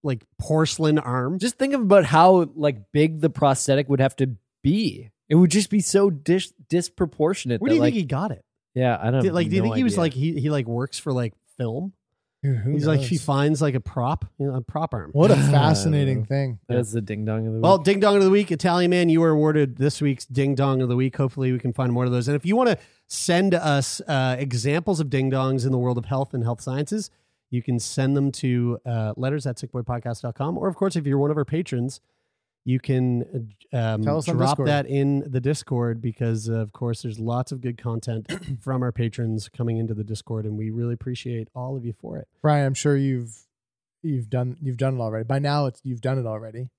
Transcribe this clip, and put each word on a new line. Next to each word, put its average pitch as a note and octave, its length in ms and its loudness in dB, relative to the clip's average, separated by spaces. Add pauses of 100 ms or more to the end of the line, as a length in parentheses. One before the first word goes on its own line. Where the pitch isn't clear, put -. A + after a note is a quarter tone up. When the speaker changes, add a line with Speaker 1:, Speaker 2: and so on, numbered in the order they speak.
Speaker 1:
like, C3 220 -4 (120)
porcelain D#3 600 0
arm. B2+ 400 -2
Speaker 2:
Just A#3 200 -4
think C#4 160 0
about G3+ 300 6
how, E3 520 6
like, D3 340 -2
big D#3 300 2
the D#3 100 2
prosthetic C#3 580 2
would C#3 120 2
have C3+ 160 2
to C3+ 140 0 (340)
be. D3 460 0 (180)
It D3+ 80 4
would F3 160 8
just G3 180 2
be G#3 100 2
so G3 300 4
dis-, E3 420 0 (160)
disproportionate D#3+ 920 0
Speaker 1:
Where A#3 80 0
Speaker 2:
that, E4 60 4
Speaker 1:
do - 20 6
you D#4 60 2
Speaker 2:
like D4+ 120 4
Speaker 1:
think G#3+ 60 0
he E3+ 40 0
got D3 280 -4
it? - 120 -14 (300)
Speaker 2:
Yeah, B2+ 260 2
I A2+ 120 0
don't C3 100 2
Speaker 1:
Did, E3 100 2
like, E3+ 160 0
do - 60 0
you F#3+ 80 2
Speaker 2:
no - 60 2
Speaker 1:
think A3+ 80 -2
he B3+ 80 2
was A3 80 2
Speaker 2:
idea. G3 80 0
Speaker 1:
like, E3 140 0
he, D3+ 260 -2
he, D3+ 100 0
like, C#3 160 0
works A#2+ 320 -6
for, C#3+ 140 -6
like, A#2+ 220 -2 (220)
film? B2+ 360 -6 (500)
Speaker 3:
Dude, C#3 140 0
who A2+ 160 -2
Speaker 1:
He's D3 160 0
like, D3+ 100 4
he C3 160 -2
Speaker 3:
knows? - 100 -4
Speaker 1:
finds, C#3+ 380 0
like, C#3+ 140 0
a B2 40 -4
prop, - 440 -4 (160)
you C#3 80 -4
know, C3 80 -4
a B2+ 40 -4
prop D3+ 340 0
arm. F#2 180 -6
Speaker 3:
What D#3 180 8
a G3 60 8
Speaker 2:
<laughs> C#3 160 4
Speaker 3:
fascinating C#3+ 720 4
thing. C3 420 -2
Speaker 2:
That's A#2+ 240 0
the A2+ 100 -2
ding G#2 240 -6
dong A2 220 -2
of A2 60 -4
the A2 80 -4
week. - 20 0
Speaker 1:
Well, F#3 160 6
ding F#3+ 220 2
dong G3+ 160 4
of G3 80 6
the F#3+ 60 6
week, G3+ 200 4
Italian F3 400 2
man, F3 180 4
you D#3+ 120 4
were E3 100 4
awarded D3+ 460 2
this C3+ 260 -2
week's C#3 240 -2
ding C#3 300 0
dong C3 260 2
of B2+ 60 0
the A#2+ 80 0
week. C3 200 -2
Hopefully C3 360 -2
we B2+ 80 -4
can B2 120 -4
find B2 200 -2
more B2 120 0
of B2+ 60 0
those. B2 160 -2
And C#3+ 80 0
if D3 100 -4
you F#3+ 120 0
wanna A#3+ 220 2 (280)
send F3+ 480 0
us, D3 540 0
uh, C3 320 0
examples C#3+ 580 -2
of D3+ 120 -2
ding C3 200 0
dongs C3 340 0
in C3+ 60 0
the B2+ 80 0
world B2 200 0
of A#2+ 80 -6
health C3+ 280 -4
and B2 80 -4
health A#2 200 -4
sciences, D3 480 -4 (400)
you B2 120 -4
can B2 160 -2
send C3+ 380 0
them C#3 160 0
to, A#2+ 540 -2
uh, A2 300 -2
letters C3+ 300 -4
at B2 120 -6
sickboypodcast A#2+ 640 -8
dot A#2+ 120 -8
com. D#3+ 240 -4
Or, - 80 -4
of F#3+ 80 -2
course, F#3+ 220 -2
if D3 100 -4
you're C#3 120 2
one C#3+ 120 2
of D3+ 60 -2
our D3 80 0
patrons, C3 560 -4 (640)
you B2+ 140 0
can, B2 800 -2 (160)
uh, C#3 40 -4 (180)
um, G#2+ 100 -2
Speaker 3:
Tell D3 140 0
us D3+ 100 -4
on E3+ 80 0
Speaker 1:
drop B2+ 140 2
Speaker 3:
Discord. C#3+ 180 0
Speaker 1:
that C#3+ 180 2
in C#3 440 0
the B2+ 100 -2
Discord A#2+ 600 -2
because, A2+ 480 -4
uh, A2+ 60 -2
of A2 180 -4
course, A#2+ 300 -6
there's A2 160 -8
lots A#2+ 340 -4
of C3 80 -10
good A#2+ 160 -6
content A2+ 540 -6 (160)
<clears throat> A#2+ 140 -8
from C3 220 -4
our B2 100 -2
patrons A2+ 560 -4
coming A2+ 300 -4
into A2+ 160 -4
the G#2+ 100 -6
Discord, A2 400 -8
and G#2+ 120 -6
we A2 140 -6
really A#2+ 240 -4
appreciate A#2+ 600 -8
all B2+ 220 -10
of A#2+ 80 -10
you A#2 80 -6
for - 260 -14
it. - 100 -14 (120)
Speaker 3:
Brian, D3 260 2
I'm C3+ 80 0
sure D3 220 2
you've, B2+ 500 -4 (560)
you've B2+ 280 -4
done, B2+ 300 -4
you've C3+ 160 -6
done C3 200 -2
it B2 40 -6
already. A2 240 -4
By C3+ 160 -2
now, C#3+ 260 0
it's, - 180 -8
you've B2 160 -8
done C3 180 -2
it A#2+ 80 -4
already. A2 420 -10 (100)